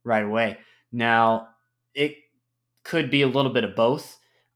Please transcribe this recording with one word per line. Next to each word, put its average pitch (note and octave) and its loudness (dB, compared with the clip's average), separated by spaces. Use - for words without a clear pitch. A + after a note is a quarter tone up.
right A2 0
away. G#2+ -2
Now, A#2 2
it D3 -2
could D3+ -4
be C#3+ 2
a C3+ 4
little C3 0
bit A#2 0
of G2 -8
both. A#2 0